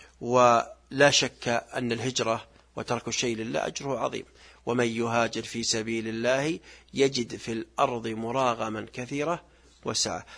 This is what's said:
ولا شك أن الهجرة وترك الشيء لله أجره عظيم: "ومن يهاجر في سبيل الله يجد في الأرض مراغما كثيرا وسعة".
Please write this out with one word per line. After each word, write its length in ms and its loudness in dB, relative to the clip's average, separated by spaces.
ولا 880 6
شك 380 0
أن 440 -2
الهجرة 540 -2
وترك 320 -4
الشيء 280 -2
لله 300 -2
أجره 320 -4
عظيم: 260 -4
"ومن 200 2
يهاجر 560 0
في 200 -6
سبيل 460 -2
الله 500 0
يجد 420 2
في 160 -6
الأرض 560 -2
مراغما 840 -2
كثيرا 480 -4
وسعة". 420 -2